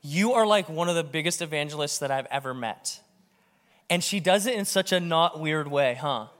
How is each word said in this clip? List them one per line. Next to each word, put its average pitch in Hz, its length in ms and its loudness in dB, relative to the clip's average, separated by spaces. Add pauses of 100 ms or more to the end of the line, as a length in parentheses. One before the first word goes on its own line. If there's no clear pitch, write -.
you 180 320 0
are, 226 140 6
like, 208 240 4
one 165 180 -2
of 175 60 0
the 170 100 0
biggest 156 380 -4
evangelists 151 560 -4
that 139 120 -4
I've 135 200 -2
ever 135 240 -4
met. 117 440 -8 (920)
And 175 120 2
she 202 180 -2
does 190 260 4
it 254 80 0
in 202 100 -2
such 190 260 0
a 185 80 2
not 165 400 2
weird 156 300 -2
way, 139 320 2
huh? 123 280 -4 (120)